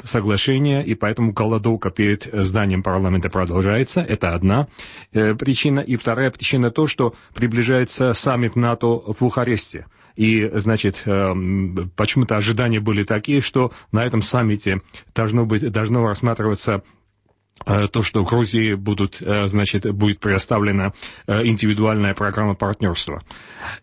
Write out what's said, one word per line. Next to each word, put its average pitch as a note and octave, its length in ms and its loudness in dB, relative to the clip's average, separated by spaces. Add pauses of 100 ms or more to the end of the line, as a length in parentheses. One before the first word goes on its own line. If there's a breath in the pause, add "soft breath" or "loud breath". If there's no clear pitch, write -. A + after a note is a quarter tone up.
соглашения, C3 800 0
и A2 140 -2
поэтому A2 380 0
голодовка A2 580 0
перед, G2+ 360 0
э, G2+ 160 -2
зданием F#2+ 400 0
парламента F#2+ 460 0
продолжается. F#2+ 720 0
Это G2+ 340 -2
одна, F#2+ 320 0 (460 loud breath)
э, G#2+ 220 2
причина. C3+ 460 0
И B2+ 160 -2
вторая B2 340 0
причина B2 400 0
то, D#3 160 0
что B2+ 280 -2 (200 loud breath)
приближается B2 800 0
саммит A#2+ 420 0
нато A#2 560 0
в - 80 -6
Бухаресте. A#2 640 -2 (320 soft breath)
И, A2 380 2
значит, G#2+ 500 0
эм, F#2 920 -2
почему-то A2 400 0
ожидания A2 440 0
были G#2 240 0
такие, A#2 380 0
что B2+ 300 0 (200 loud breath)
на A#2 140 2
этом A#2+ 160 0
саммите G#2 580 0 (340 loud breath)
должно A2+ 300 2
быть, A2 260 0
должно A2 360 0
рассматриваться, G#2+ 760 0 (840 soft breath)
э, G#2 220 2
то, A#2 140 -2
что G2+ 220 0
в F#2+ 40 -4
Грузии A2 440 2
будут, G2 480 -2
э, G2+ 280 0
значит, G#2 440 0
будет G2+ 260 2
предоставлена, G2+ 760 0 (320 loud breath)
э, G#2+ 180 2
индивидуальная G#2+ 720 2
программа G#2 400 0
партнёрства. F#2 680 -2 (600 loud breath)